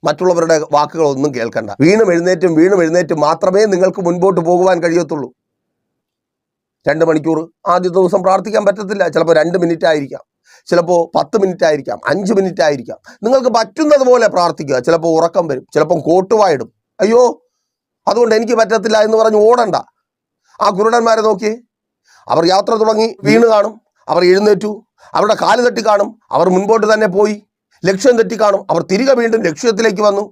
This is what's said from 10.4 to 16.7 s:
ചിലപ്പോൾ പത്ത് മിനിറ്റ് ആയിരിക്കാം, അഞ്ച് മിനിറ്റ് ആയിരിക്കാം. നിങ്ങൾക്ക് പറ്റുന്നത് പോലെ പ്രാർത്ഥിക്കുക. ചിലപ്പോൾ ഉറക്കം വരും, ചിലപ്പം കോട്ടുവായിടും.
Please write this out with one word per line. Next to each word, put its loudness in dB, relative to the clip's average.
ചിലപ്പോൾ 0
പത്ത് -2
മിനിറ്റ് -2
ആയിരിക്കാം, -4
അഞ്ച് -2
മിനിറ്റ് -2
ആയിരിക്കാം. -6
നിങ്ങൾക്ക് 2
പറ്റുന്നത് 0
പോലെ 4
പ്രാർത്ഥിക്കുക. -2
ചിലപ്പോൾ 0
ഉറക്കം -2
വരും, -6
ചിലപ്പം 0
കോട്ടുവായിടും. 0